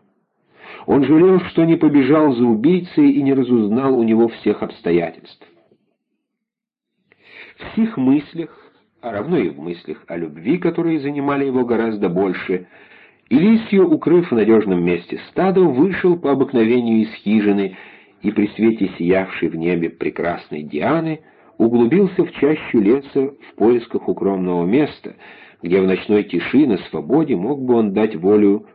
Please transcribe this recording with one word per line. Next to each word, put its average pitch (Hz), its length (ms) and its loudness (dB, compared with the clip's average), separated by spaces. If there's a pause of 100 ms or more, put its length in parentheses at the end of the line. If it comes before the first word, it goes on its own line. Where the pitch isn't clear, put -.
(880)
Он 139 180 2
жалел, 175 360 4
что - 240 0
не 165 120 4
побежал 147 580 4
за 117 100 2
убийцей 147 640 2
и 139 120 0
не 139 120 2
разузнал 123 640 2
у 117 60 2
него 113 240 2
всех 104 340 -4
обстоятельств. - 800 -6 (2250)
В - 160 -18
сих 220 220 -2
мыслях, 143 600 -2 (440)
а 113 100 -12
равно 123 280 -4
и 95 100 -2
в 71 100 -12
мыслях 78 480 -14
о 85 100 -12
любви, 82 400 -6
которые 170 440 -4
занимали 139 440 -4
его 127 200 -2
гораздо 110 440 -2
больше, 92 600 -4 (600)
Элисио, 196 560 2
укрыв 156 460 2
в 123 40 -2
надежном 101 500 2
месте - 360 -4 (100)
стадо, 185 320 0
вышел 170 540 2
по 147 140 -4
обыкновению 120 720 2
из 110 120 -4
хижины 101 600 0 (460)
и 101 80 -2
при 104 240 0
свете 110 420 0
сиявшей 92 520 -2
в 80 80 -8
небе 85 340 -2
прекрасной 80 720 -8
Дианы 139 600 -4 (360)
углубился 120 640 2
в - 80 -12
чащу 147 480 -2
леса 135 540 0 (160)
в - 60 -20
поисках 113 520 0
укромного 92 560 -2
места, 131 520 -2 (460)
где 87 180 0
в 95 60 2
ночной 95 380 0
тиши 123 420 0
на 107 100 0 (120)
свободе 120 480 -2
мог 131 260 -4
бы 123 120 0
он 110 180 0
дать 107 240 -2
волю 104 580 2